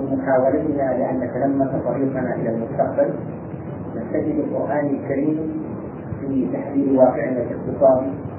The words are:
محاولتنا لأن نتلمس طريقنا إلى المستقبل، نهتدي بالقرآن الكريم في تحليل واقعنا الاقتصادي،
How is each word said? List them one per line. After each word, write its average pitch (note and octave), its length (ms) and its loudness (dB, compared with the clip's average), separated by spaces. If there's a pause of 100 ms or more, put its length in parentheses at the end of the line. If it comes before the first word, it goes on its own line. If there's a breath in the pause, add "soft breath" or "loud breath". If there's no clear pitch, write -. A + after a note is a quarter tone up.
(160)
محاولتنا C3+ 840 2
لأن B2 220 0
نتلمس C3+ 480 2 (160)
طريقنا B2+ 500 0
إلى A2+ 200 0
المستقبل، - 600 0 (840)
نهتدي D3+ 360 -2
بالقرآن C#3+ 540 0
الكريم C#3 520 0 (800)
في C3 320 0
تحليل C3+ 460 2
واقعنا B2+ 440 4
الاقتصادي، B2+ 680 2 (280)